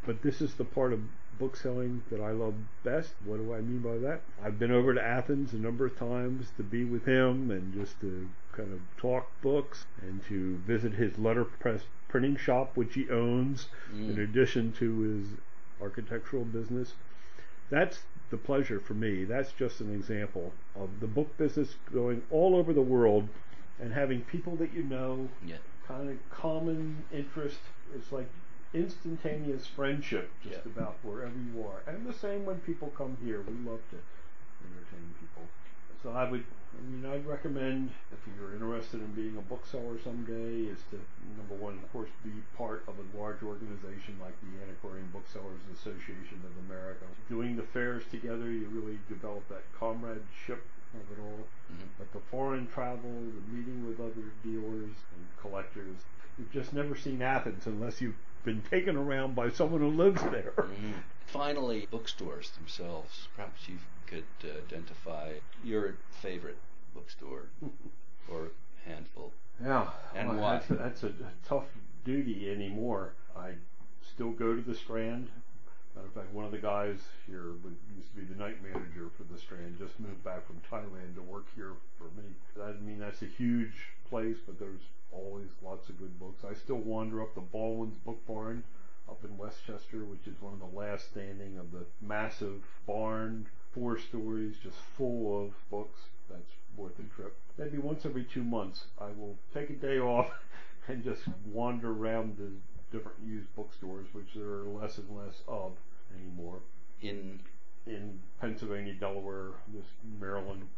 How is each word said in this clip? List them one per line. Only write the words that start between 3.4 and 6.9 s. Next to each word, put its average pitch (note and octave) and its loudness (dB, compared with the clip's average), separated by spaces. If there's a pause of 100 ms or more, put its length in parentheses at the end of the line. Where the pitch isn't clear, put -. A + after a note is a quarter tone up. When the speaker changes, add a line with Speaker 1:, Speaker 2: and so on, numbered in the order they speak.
Speaker 1:
I A2 0
mean B2 0
by A#2 0
that? D3 0 (220)
I've G#2+ 0
been A#2 4
over B2 6
to B2 4
Athens B2+ 2
a A#2 0
number A#2 2
of B2 0
times B2 0 (100)
to - 0
be A#2 0
with A#2+ 0